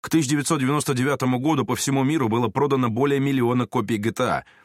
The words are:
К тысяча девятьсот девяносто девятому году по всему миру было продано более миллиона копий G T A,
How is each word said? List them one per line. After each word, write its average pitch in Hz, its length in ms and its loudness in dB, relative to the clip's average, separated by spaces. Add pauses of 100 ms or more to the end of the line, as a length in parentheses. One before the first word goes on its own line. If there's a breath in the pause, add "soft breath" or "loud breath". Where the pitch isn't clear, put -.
К - 80 -14
тысяча 147 220 2
девятьсот 151 280 -2
девяносто 139 340 0
девятому 127 460 0
году 135 260 2
по 120 100 -2
всему 135 280 0
миру 139 260 2
было 117 180 2
продано 131 420 0
более 139 300 0
миллиона 123 460 0
копий 113 320 -2
G 107 140 -2
T 127 120 -2
A, 78 220 -2 (200 soft breath)